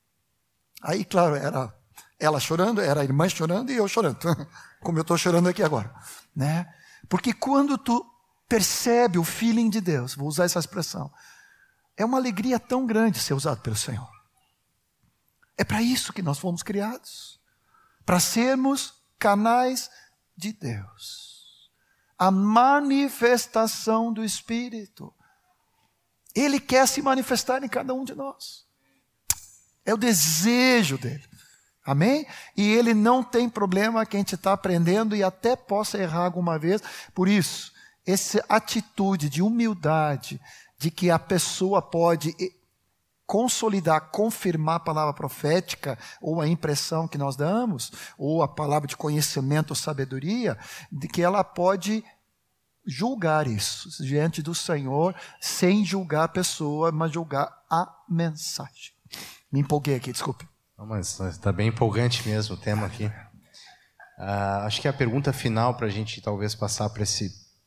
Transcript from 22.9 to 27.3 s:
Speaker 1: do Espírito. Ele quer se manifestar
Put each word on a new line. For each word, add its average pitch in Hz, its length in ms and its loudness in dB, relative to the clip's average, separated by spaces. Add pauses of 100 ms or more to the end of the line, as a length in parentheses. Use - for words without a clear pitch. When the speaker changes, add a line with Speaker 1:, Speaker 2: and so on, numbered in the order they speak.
Speaker 1:
do 220 100 -6
Espírito. 226 920 -8 (1200)
Ele 277 260 2
quer 262 280 4
se 269 140 -2
manifestar 262 640 0